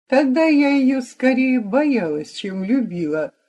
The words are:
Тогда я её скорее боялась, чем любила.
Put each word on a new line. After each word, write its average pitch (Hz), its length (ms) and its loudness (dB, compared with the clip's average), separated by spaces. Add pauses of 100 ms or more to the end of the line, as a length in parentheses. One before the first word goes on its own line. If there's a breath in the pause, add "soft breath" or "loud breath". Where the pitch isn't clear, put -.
Тогда 277 380 2
я 285 300 4
её 269 260 2
скорее 254 580 0
боялась, 202 760 -2
чем 190 300 -8
любила. 175 680 -2 (180)